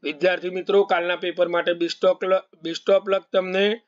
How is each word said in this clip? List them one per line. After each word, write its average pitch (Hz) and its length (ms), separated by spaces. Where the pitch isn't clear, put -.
વિદ્યાર્થી 170 460
મિત્રો, 190 340
કાલના 175 320
પેપર 175 320
માટે 170 240
best 175 360
of 185 100
luck, 185 160
best 165 260
of 196 200
luck 190 100
તમને. 190 540